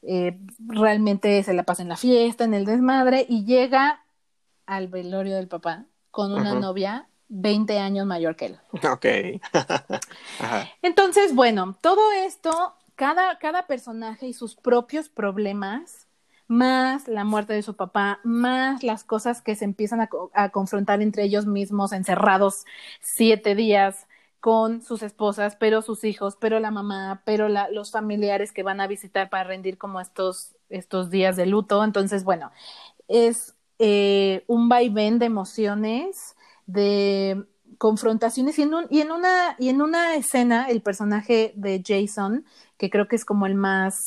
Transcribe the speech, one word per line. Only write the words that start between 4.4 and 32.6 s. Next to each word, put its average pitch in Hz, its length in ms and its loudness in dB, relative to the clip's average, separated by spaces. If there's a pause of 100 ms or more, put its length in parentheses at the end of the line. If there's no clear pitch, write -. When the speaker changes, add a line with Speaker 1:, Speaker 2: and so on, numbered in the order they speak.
Speaker 1:
al 190 220 -6
velorio 190 480 -6
del 185 120 -6
papá 170 380 -10 (240)
con 202 240 -4
una 202 200 -2
Speaker 2:
Ujú. - 20 0
Speaker 1:
novia 196 520 -4 (200)
veinte 208 520 0
años 196 260 -2
mayor 165 300 -2
que - 100 -8
él. - 120 -12 (260)
Speaker 2:
Ok. 127 220 0 (460)
<laughs> - 480 -2 (380)
Ajá. 220 340 -6 (100)
Speaker 1:
Entonces, 370 520 4
bueno, 208 460 2
todo 415 320 4
esto, 359 600 -4 (200)
cada, 349 440 0
cada 349 280 -4
personaje 226 600 -10
y 247 60 -10
sus 226 240 -12
propios 240 520 0
problemas, 202 1000 -6 (400)
más 262 640 2
la 214 160 -2
muerte 214 280 -2
de 208 100 -2
su 208 140 -10
papá, 202 480 -2
más 254 580 0
las 220 220 -4
cosas 233 380 -4
que 214 120 -4
se 208 120 -6
empiezan 214 340 -2
a 220 60 0
co-, 175 280 -8
a 202 160 2
confrontar 202 520 0
entre 214 220 0
ellos 208 220 0
mismos, 202 460 -2
encerrados 190 720 2 (360)
siete 220 540 2
días 202 520 2 (340)
con 226 420 0
sus 226 200 -10
esposas, 208 540 -4
pero 220 260 2
sus 220 220 -10
hijos, 202 360 -4
pero 220 200 0
la 220 100 -4
mamá, 196 560 -8
pero 214 220 0
la, 202 220 0
los 208 200 -8
familiares 208 640 -2
que 196 100 -8
van 196 180 -4
a 196 60 -2
visitar 190 440 -6
para 190 140 -4
rendir 185 340 -8
como 190 220 -10
estos, 185 540 -6 (160)
estos 185 400 -6
días 185 260 2
de 180 100 2
luto. 202 380 2
Entonces, 202 400 0
bueno, 170 280 -2 (560)